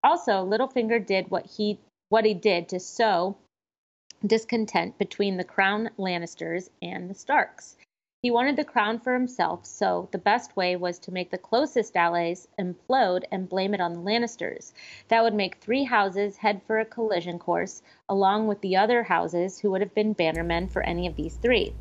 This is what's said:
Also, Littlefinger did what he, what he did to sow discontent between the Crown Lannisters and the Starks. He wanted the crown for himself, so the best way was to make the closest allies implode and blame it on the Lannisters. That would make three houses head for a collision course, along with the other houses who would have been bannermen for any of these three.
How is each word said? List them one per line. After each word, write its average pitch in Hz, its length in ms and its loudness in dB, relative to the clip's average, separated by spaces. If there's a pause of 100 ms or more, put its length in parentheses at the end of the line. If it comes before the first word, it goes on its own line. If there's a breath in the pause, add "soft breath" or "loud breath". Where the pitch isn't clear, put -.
Also, 240 420 4
Littlefinger 233 580 0
did 190 280 0
what 190 160 -2
he, 208 320 -2 (300)
what 214 160 4
he 214 80 4
did 175 360 2
to 185 120 -4
sow 202 560 0 (880)
discontent 214 720 0
between 196 400 -2
the 180 60 -4
Crown 208 540 0
Lannisters 175 720 -4 (120)
and 180 280 -10
the 196 40 -10
Starks. - 640 -2 (460 soft breath)
He 240 100 0
wanted 254 240 2
the 302 80 0
crown 226 360 0
for 254 140 -2
himself, 247 520 -2
so 185 480 -2
the 190 40 -6
best 220 380 0
way 180 220 0
was 175 220 -4
to - 120 -14
make 180 180 -6
the 185 80 -8
closest 226 600 0
allies 170 500 0 (100)
implode 180 680 0 (100)
and 185 160 -6
blame 190 240 0
it 190 80 -2
on 170 120 -2
the 170 60 -10
Lannisters. 226 720 -4 (380 loud breath)
That 226 140 4
would 226 100 2
make 196 240 -2
three 262 260 -2
houses 202 540 0
head 208 280 0
for 220 140 0
a 220 60 0
collision 185 520 -4
course, 175 440 -4 (260 soft breath)
along 196 400 2
with 202 140 -2
the 185 160 0
other 226 260 4
houses 175 560 0
who 208 120 0
would 190 100 0
have 196 120 -4
been 214 220 0
bannermen 170 560 0
for - 120 -2
any 175 220 -2
of 165 120 -6
these 160 180 -6
three. 233 460 2